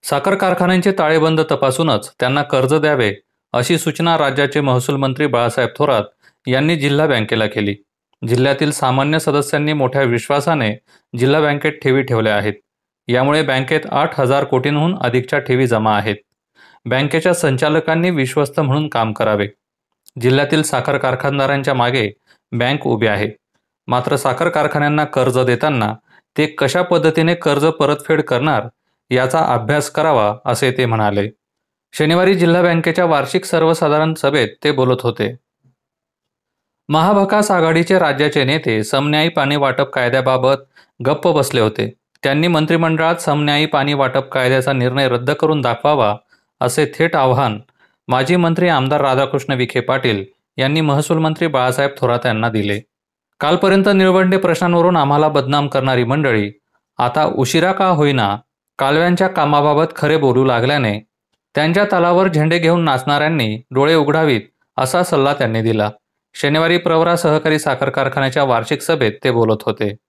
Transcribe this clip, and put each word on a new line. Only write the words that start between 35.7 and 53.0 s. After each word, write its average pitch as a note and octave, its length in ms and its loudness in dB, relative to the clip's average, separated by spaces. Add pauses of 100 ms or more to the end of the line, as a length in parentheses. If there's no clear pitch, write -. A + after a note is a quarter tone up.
महाभकास G3 640 2
आघाडीचे E3+ 480 2
राज्याचे D3 460 0
नेते B2+ 400 -2
समन्यायी D3+ 440 0
पाणी D3 280 0
वाटप C#3 340 0
कायद्याबाबत B2+ 640 0 (500)
गप्प D3 220 0
बसले D3 320 0
होते. A2 320 -2 (300)
त्यांनी D3 260 0
मंत्रिमंडळात E3 680 0
समन्यायी D3 500 0
पाणी D3 280 0
वाटप C3 340 0
कायद्याचा C3 440 0
निर्णय C3 360 0
रद्द B2 220 -2
करून D3+ 300 0
दाखवावा, A#2+ 560 0 (440)
असे B2+ 260 0 (120)
थेट E3 180 0
आव्हान B2+ 440 0 (480)
माजी C#3 280 0
मंत्री E3+ 320 2
आमदार C#3 320 0
राधाकृष्ण C3+ 520 0
विखे B2 280 -2
पाटील B2 440 -2 (320)
यांनी C#3 240 0
महसूल D3+ 380 0
मंत्री D#3+ 280 -2
बाळासाहेब C3+ 520 0
थोरात A#2+ 260 0
यांना A2+ 240 0
दिले. G#2 320 -2 (600)